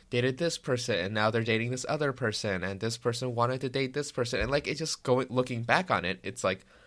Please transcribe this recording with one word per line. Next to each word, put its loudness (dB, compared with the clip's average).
dated 2
this -2
person, 0
and -2
now 4
they're 2
dating 2
this -6
other 0
person, -2
and -4
this -2
person -2
wanted 2
to -2
date -2
this -4
person." 0
And, 0
like, 0
it 0
just -6
going, 2
looking 0
back 2
on 2
it, -2
it's -6
like, 0